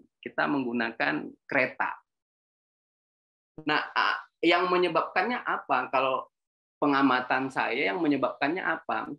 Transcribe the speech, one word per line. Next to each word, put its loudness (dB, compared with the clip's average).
kita -4
menggunakan -2
kereta. -2
Nah, 2
a-, 2
yang 4
menyebabkannya 0
apa? -2
Kalau 0
pengamatan 2
saya, -2
yang -2
menyebabkannya 0
apa? -4